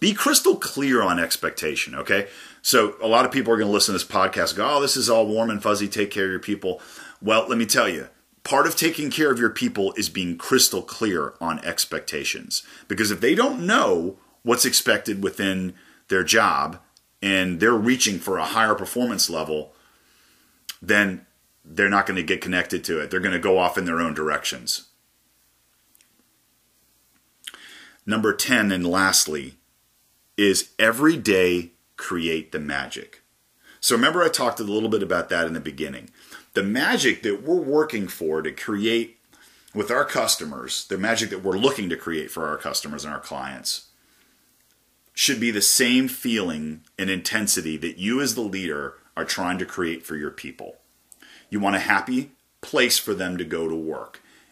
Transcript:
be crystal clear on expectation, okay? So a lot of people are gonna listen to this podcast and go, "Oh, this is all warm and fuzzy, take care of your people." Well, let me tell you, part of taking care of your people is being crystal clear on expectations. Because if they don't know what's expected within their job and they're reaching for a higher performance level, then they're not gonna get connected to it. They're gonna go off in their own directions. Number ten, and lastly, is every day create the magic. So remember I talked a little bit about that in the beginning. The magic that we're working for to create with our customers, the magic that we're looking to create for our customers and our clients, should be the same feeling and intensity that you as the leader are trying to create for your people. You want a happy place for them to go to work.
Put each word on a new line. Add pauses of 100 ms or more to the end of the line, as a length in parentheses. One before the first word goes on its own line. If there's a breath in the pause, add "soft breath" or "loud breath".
be
crystal
clear
on
expectation,
okay? (340 loud breath)
So
a
lot
of
people
are
gonna
listen
to
this
podcast
and
go,
"Oh,
this
is
all
warm
and
fuzzy,
take
care
of
your
people." (420 loud breath)
Well,
let
me
tell
you, (340)
part
of
taking
care
of
your
people
is
being
crystal
clear
on
expectations. (260 loud breath)
Because
if
they
don't
know (260 soft breath)
what's
expected
within (340 soft breath)
their
job (420)
and
they're
reaching
for
a
higher
performance
level, (1080 soft breath)
then (400)
they're
not
gonna
get
connected
to
it.
They're
gonna
go
off
in
their
own
directions. (3250 loud breath)
Number
ten,
and
lastly, (840)
is
every
day (240)
create
the
magic. (580 soft breath)
So
remember
I
talked
a
little
bit
about
that
in
the
beginning. (440 loud breath)
The
magic
that
we're
working
for
to
create (560 soft breath)
with
our
customers,
the
magic
that
we're
looking
to
create
for
our
customers
and
our
clients, (1200 soft breath)
should
be
the
same
feeling (160)
and
intensity
that
you
as
the
leader (220 soft breath)
are
trying
to
create
for
your
people. (760 loud breath)
You
want
a
happy (280)
place
for
them
to
go
to
work. (320 soft breath)